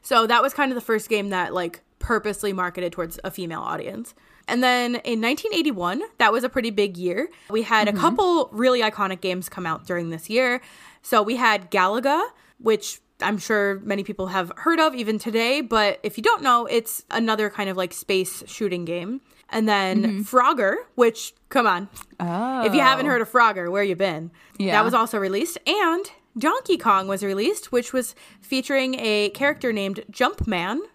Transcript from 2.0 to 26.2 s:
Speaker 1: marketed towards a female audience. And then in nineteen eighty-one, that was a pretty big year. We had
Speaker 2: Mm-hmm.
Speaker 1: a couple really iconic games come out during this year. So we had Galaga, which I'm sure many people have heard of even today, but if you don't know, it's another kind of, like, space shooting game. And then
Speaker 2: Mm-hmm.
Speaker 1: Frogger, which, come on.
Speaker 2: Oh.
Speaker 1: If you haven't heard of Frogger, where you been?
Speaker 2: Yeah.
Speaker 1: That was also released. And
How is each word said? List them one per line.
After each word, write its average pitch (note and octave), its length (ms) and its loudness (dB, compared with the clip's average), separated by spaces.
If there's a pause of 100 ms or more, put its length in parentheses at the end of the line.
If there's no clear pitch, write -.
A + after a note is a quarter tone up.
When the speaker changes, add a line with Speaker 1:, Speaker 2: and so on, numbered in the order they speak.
Speaker 1:
marketed F3+ 400 -4
towards E3 300 -8
a F#3 80 -6
female E3 300 -8
audience. - 520 -8 (340)
And A#3+ 160 0
then B3 340 2
in A3+ 220 -4
nineteen D4 340 -2
eighty-one, A#3+ 500 -2 (160)
that A3 120 6
was A#3 120 0
a B3 60 -2
pretty A#3 200 -2
big G3 260 -2
year. F3+ 320 -2 (220)
We A3 140 0
had A3 240 4
Speaker 2:
Mm-hmm. G#3 100 0
Speaker 1:
a - 20 -2
couple E4+ 520 2
really B3 300 2
iconic G3 380 0
games F3+ 300 -4
come F3+ 160 -10
out D#3+ 220 -4
during F3 240 -4
this D#3+ 180 -12
year. B3 320 0 (400)
So A3 220 2
we A#3 140 0
had G#3+ 340 2
Galaga, A#3 500 2 (380)
which - 420 -2 (180)
I'm G3+ 200 -2
sure G3 440 0
many G3+ 200 -4
people F#3+ 240 -6
have F#3 300 -4
heard E4 220 2
of D#4 140 4
even A3 240 -2
today, A3+ 440 0
but G#3+ 420 2
if G#3 140 -6
you A3+ 60 -8
don't G#4+ 200 2
know, A#3+ 240 2
it's - 420 -2
another A3 400 0
kind G3+ 200 -4
of, F#3 60 -4
like, F3+ 180 -4
space F#3 520 -4
shooting F3+ 400 -4
game. F3 360 -6 (280)
And A3 180 0
then G3+ 360 2
Speaker 2:
Mm-hmm. G#3 180 -2
Speaker 1:
Frogger, B3 540 2 (180)
which, A#3 400 2 (160)
come B3 160 4
on. G3 240 2 (300)
Speaker 2:
Oh. A3 440 -2
Speaker 1:
If G#3+ 120 2
you C#4+ 60 6
haven't C4+ 260 6
heard B3+ 140 2
of - 100 -4
Frogger, G3+ 400 4
where G3+ 120 2
you F#3+ 120 0
been? E3+ 340 -2 (300)
Speaker 2:
Yeah. G3 140 2
Speaker 1:
That G#3+ 120 6
was A#3 80 0
also A3+ 240 2
released. G3+ 480 -2
And F4+ 400 0 (320)